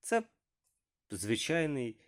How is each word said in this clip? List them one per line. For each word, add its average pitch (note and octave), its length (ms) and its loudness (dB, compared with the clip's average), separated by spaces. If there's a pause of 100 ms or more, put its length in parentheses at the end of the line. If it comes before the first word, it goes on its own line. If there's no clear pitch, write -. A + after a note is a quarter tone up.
Це A3+ 220 0 (880)
звичайний A#2+ 880 0 (120)